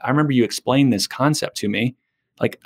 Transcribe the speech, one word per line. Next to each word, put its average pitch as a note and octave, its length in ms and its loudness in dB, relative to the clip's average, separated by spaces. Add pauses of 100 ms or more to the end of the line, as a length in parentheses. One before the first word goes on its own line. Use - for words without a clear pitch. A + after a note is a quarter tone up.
I B2 80 -2
remember C#3+ 220 2
you B2 120 4
explained B2+ 480 2
this G2 140 -2
concept - 520 -2
to G#2 100 -4
me. G#2+ 280 -4 (440)
Like, - 260 -2